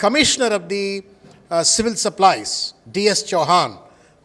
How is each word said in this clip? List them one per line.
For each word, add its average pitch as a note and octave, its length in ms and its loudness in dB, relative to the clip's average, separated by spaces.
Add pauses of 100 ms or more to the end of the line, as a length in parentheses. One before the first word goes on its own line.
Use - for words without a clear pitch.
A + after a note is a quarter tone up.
commissioner A#3+ 520 2
of F3 40 -6
the, G3 380 -6 (600)
uh, - 200 2
civil A3 220 -4
supplies, F#3 460 2 (400)
డిఎస్ G3 460 -2
చౌహాన్, D#3 380 2 (520)